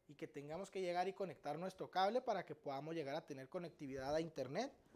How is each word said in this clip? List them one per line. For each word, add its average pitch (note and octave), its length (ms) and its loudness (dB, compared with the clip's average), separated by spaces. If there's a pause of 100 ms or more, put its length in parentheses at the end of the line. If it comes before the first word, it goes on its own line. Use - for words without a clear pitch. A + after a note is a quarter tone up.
y D3+ 80 -16
que D#3+ 100 -6
tengamos D3+ 460 -6
que F#3+ 80 -2
llegar F3+ 260 4
y F#3+ 60 0
conectar D3+ 440 -2
nuestro E3+ 320 -4
cable G3+ 320 6
para A3 240 2
que D3+ 120 -8
podamos D3 400 -4
llegar C#3 180 -2
a D#3+ 100 -2
tener C3 240 -8
conectividad C#3+ 640 -4
a D#3 80 6
internet, D#3+ 520 0 (240)